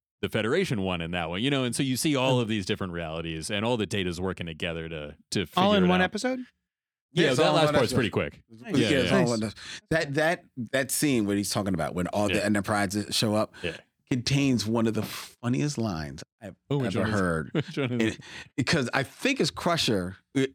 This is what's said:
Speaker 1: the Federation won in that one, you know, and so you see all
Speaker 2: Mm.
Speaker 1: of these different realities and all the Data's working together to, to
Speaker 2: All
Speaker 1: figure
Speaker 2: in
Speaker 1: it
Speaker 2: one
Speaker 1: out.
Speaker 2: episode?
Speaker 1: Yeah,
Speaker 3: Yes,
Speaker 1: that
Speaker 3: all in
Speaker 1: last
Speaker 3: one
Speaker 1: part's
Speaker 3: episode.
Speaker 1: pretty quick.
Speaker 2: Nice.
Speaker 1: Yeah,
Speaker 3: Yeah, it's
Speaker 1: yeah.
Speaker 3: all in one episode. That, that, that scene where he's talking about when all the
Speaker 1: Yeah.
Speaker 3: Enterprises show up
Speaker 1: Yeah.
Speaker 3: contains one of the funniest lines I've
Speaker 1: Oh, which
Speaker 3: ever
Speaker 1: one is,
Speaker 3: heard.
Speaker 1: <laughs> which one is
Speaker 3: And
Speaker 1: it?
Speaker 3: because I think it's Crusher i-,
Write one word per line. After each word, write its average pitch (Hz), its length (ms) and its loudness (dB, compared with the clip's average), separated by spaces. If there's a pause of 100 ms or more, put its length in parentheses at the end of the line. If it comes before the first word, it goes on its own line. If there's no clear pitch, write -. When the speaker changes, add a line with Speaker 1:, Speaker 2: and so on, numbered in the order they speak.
(220)
Speaker 1:
the 98 80 -2
Federation 123 520 0
won 92 200 -2
in 85 100 -6
that 85 180 -2
one, 90 120 -4
you 135 80 0
know, 135 140 2
and 120 120 -2
so 151 60 0
you 131 140 0
see 147 200 0
all 131 240 4
Speaker 2:
Mm. - 20 2
Speaker 1:
of 110 80 -2
these 104 160 -2
different 95 280 -4
realities 82 560 -6
and 104 160 -2
all 123 120 0
the 104 80 0
Data's 90 340 -2
working 90 280 -4
together 82 420 -6
to, 76 260 -10 (160)
to 165 240 0
Speaker 2:
All 190 160 4
Speaker 1:
figure 208 60 4
Speaker 2:
in 185 80 4
Speaker 1:
it - 20 4
Speaker 2:
one 180 140 4
Speaker 1:
out. 185 40 2
Speaker 2:
episode? 254 340 -4 (720)
Speaker 1:
Yeah, 156 180 4
Speaker 3:
Yes, 131 80 2
Speaker 1:
that 156 60 6
Speaker 3:
all 156 80 6
in 151 40 4
Speaker 1:
last 160 100 6
Speaker 3:
one 147 100 2
Speaker 1:
part's 127 180 2
Speaker 3:
episode. - 20 2
Speaker 1:
pretty 113 140 2
quick. 76 400 -2
Speaker 2:
Nice. - 280 -6
Speaker 1:
Yeah, 117 120 4
Speaker 3:
Yeah, - 80 4
it's - 140 2
Speaker 1:
yeah. - 60 4
Speaker 3:
all 170 60 6
in 120 60 2
one 113 140 0
episode. 107 160 -6 (320)
That, 156 240 0
that, 156 300 0 (280)
that 131 180 0
scene 127 340 2
where 101 120 2
he's 101 120 -2
talking 98 240 0
about 78 220 -2
when 87 120 -2
all 104 200 0
the 95 80 2
Speaker 1:
Yeah. 101 60 2
Speaker 3:
Enterprises 101 760 0
show 107 200 2
up 107 180 0 (100)
Speaker 1:
Yeah. 82 140 -4 (340)
Speaker 3:
contains 135 540 2
one 113 220 0
of 110 60 0
the 110 100 -2
funniest 139 720 -4
lines 78 460 -4 (180)
I've 98 140 -14 (140)
Speaker 1:
Oh, 143 100 0
which 117 160 -2
Speaker 3:
ever 101 100 0
Speaker 1:
one 110 80 -2
is, 104 60 2
Speaker 3:
heard. 82 300 0
Speaker 1:
<laughs> - 40 -14
which 156 240 -4
one 139 80 0
is 120 60 -2
Speaker 3:
And 120 100 0
Speaker 1:
it? 110 180 0 (380)
Speaker 3:
because 139 360 2
I 135 100 2
think - 360 -2
it's 170 120 2
Crusher 101 640 0 (180)
i-, 135 200 2